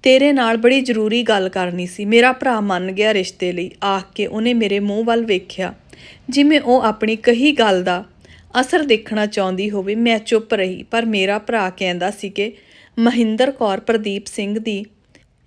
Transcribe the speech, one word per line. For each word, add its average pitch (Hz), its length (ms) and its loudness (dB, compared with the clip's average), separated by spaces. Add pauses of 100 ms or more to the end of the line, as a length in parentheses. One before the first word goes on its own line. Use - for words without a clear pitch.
ਤੇਰੇ 269 300 6
ਨਾਲ 233 240 2
ਬੜੀ 247 240 4
ਜ਼ਰੂਰੀ 226 420 -2
ਗੱਲ 202 260 0
ਕਰਨੀ 180 380 -4
ਸੀ।" 208 180 -10
"ਮੇਰਾ 233 280 4
ਭਰਾ 247 280 -2
ਮੰਨ 190 320 -4
ਗਿਆ 208 220 0
ਰਿਸ਼ਤੇ 180 380 -4
ਲਈ," 180 180 -8 (140)
ਆਖ 190 200 0 (100)
ਕੇ 208 120 -2
ਉਹਨੇ 226 280 -2
ਮੇਰੇ 202 260 0
ਮੂੰਹ 202 240 -2
ਵੱਲ 233 200 2
ਵੇਖਿਆ, 196 500 -4 (540)
ਜਿਵੇਂ 285 320 4
ਉਹ 247 200 4
ਆਪਣੀ 214 360 0
ਕਹੀ 240 360 2
ਗੱਲ 208 300 2
ਦਾ 180 220 -2 (560)
ਅਸਰ 311 220 0
ਦੇਖਣਾ 220 440 0
ਚਾਹੁੰਦੀ 196 440 -2
ਹੋਵੇ। 202 240 -4
ਮੈਂ 226 240 2
ਚੁੱਪ 220 360 -2
ਰਹੀ, 185 280 -4
ਪਰ 233 220 -2
ਮੇਰਾ 202 340 0
ਭਰਾ 208 320 -2
ਕਹਿੰਦਾ 185 400 -4
ਸੀ 202 200 -10
ਕਿ 208 220 -4 (460)
ਮਹਿੰਦਰ 233 520 2
ਕੌਰ 214 300 -2
ਪ੍ਰਦੀਪ 208 460 -4
ਸਿੰਘ 208 320 -6
ਦੀ 214 260 -6 (640)